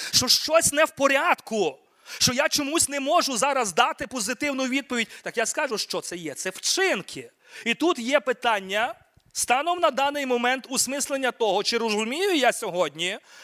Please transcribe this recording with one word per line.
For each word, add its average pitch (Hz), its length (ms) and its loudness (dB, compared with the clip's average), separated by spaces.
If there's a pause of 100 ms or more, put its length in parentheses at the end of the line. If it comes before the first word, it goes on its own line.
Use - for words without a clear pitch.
(120)
що 254 160 2
щось 320 440 4
не 294 120 4
в 302 60 0
порядку, 269 880 0 (400)
що - 140 2
я 277 160 0
чомусь 294 400 0
не 277 120 -4
можу 277 360 2
зараз 254 360 0
дати 254 340 2
позитивну 262 600 -4
відповідь. 247 420 -2 (140)
Так 170 140 -8
я 226 100 0
скажу, 254 320 -2
що 180 220 -4
це - 160 -10
є. 156 180 -8
Це - 160 -6
вчинки. 208 800 -2 (340)
І 226 100 0
тут 330 240 2
є 262 220 2
питання, 220 720 -2 (380)
станом 302 460 0
на 320 120 4
даний 277 360 0
момент, 254 440 0
осмислення 269 640 -2
того, 202 300 0
чи 220 160 0
розумію 226 560 0
я 247 180 4
сьогодні, 175 680 -2 (260)